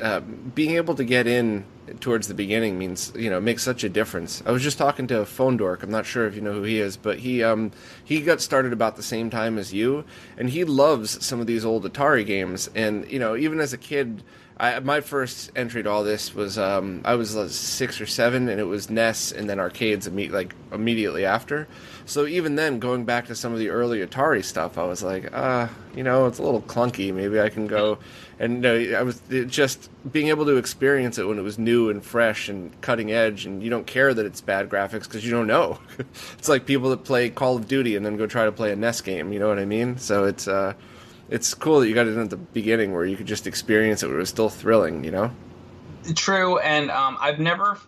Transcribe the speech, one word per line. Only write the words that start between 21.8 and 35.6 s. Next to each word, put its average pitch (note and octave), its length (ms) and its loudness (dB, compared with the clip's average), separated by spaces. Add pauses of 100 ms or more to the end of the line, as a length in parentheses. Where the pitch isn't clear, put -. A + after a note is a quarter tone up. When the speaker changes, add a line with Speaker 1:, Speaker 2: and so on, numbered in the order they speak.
Speaker 1:
So D3 180 0
even D#3 300 -2
then, D3 240 0
going B2 240 -2
back A#2+ 240 0
to A#2+ 80 -10
some A#2+ 160 -6
of A2+ 80 -2
the A2 100 -2
early A#2 360 0
Atari B2+ 380 2
stuff, F2 340 -4
I E2+ 80 0
was F2+ 160 -4
like, F#2+ 320 -4
"Uh, B2+ 340 0 (280)
you C3 80 -6
know, C3 240 4
it's B2 100 -2
a - 60 -4
little C3 180 2
clunky. A#2+ 500 0
Maybe G2+ 300 2
I G#2+ 80 4
can G#2+ 160 -4
go." G#2 320 2 (400)
And, A#2+ 260 0
uh, B2 100 6 (220)
I A#2 60 2
was, B2 180 -2 (100)
it B2+ 160 0
just C3 440 0 (220)
being D3+ 160 2
able D3+ 180 2
to C#3+ 120 6
experience B2+ 600 2
it G2 100 -2
when G#2 120 -2
it - 20 -4
was G2+ 160 -6
new A#2 320 4
and G2+ 160 -2
fresh A#2 420 2
and F#2 340 -10
cutting A2+ 300 -2
edge, A2 360 2
and G2 160 -8
you A2+ 80 -6
don't E2+ 160 -4
care C3 260 4
that A2+ 100 0
it's F#2+ 160 -6
bad G2 300 -2
graphics G2 400 -2
'cause A2 160 -8
you A#2+ 60 -4
don't A#2 160 2
know. B2 320 2 (180)